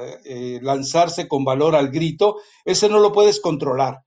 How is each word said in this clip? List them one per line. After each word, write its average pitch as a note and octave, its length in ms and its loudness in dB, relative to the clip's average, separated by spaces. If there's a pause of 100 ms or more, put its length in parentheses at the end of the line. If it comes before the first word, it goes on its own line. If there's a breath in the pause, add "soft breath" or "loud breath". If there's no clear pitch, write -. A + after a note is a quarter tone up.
(240)
eh, B2 380 -12
lanzarse D#3+ 640 -2
con C3+ 180 -4
valor C#3+ 300 2
al C#3+ 160 2
grito, E3 460 0 (280 loud breath)
ese F#3+ 240 0
no G#3+ 120 4
lo G#3 120 4
puedes G#3 280 4
controlar. C3+ 680 -2